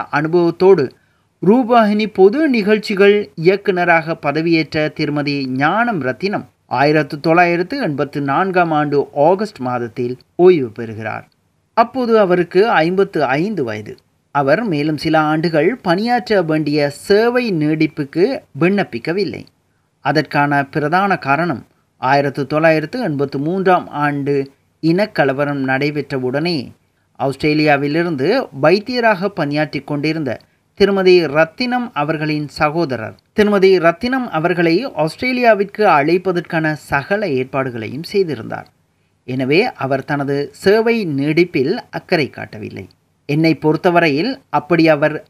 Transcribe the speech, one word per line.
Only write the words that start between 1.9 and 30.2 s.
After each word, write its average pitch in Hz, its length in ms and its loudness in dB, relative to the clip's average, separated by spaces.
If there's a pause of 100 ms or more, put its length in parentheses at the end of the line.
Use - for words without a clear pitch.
பொது 214 260 4 (100)
நிகழ்ச்சிகள் 208 680 2 (180)
இயக்குனராக 175 840 0
பதவியேற்ற 160 720 0
திருமதி 147 440 -4 (200)
ஞானம் 190 460 0
ரத்தினம் 135 440 -4 (260)
ஆயிரத்து 147 480 2
தொள்ளாயிரத்து 175 600 0
எண்பத்து 147 400 -4
நான்காம் 170 500 0
ஆண்டு 147 260 0 (240)
ஆகஸ்ட் 190 380 0
மாதத்தில் 123 560 -6 (200)
ஓய்வு 175 360 4
பெறுகிறார். 110 540 -10 (520)
அப்போது 233 420 0
அவருக்கு 180 420 2 (160)
ஐம்பத்து 185 420 0 (140)
ஐந்து 170 300 -2
வயது. 107 300 -8 (420)
அவர் 143 280 2
மேலும் 156 340 -2
சில 156 240 -2
ஆண்டுகள் 156 480 0 (120)
பணியாற்ற 220 600 0
வேண்டிய 151 560 0
சேவை 240 560 2
நீடிப்புக்கு 156 720 0 (340)
விண்ணப்பிக்கவில்லை. 175 840 -2 (640)
அதற்கான 143 600 0
பிரதான 165 520 -2
காரணம், 143 460 -2 (380)
ஆயிரத்து 143 460 0
தொள்ளாயிரத்து 156 540 0
எண்பத்து 143 380 -4
மூன்றாம் 180 480 0 (100)
ஆண்டு 143 380 -2 (480)
இனக்கலவரம் 147 800 0
நடைபெற்ற 139 560 -2
உடனே 143 400 -2 (600)
ஆஸ்திரேலியாவிலிருந்து 147 1080 0 (320)
வைத்தியராக 208 720 0
பணியாற்றி 147 500 -4
கொண்டிருந்த 147 500 -4 (480)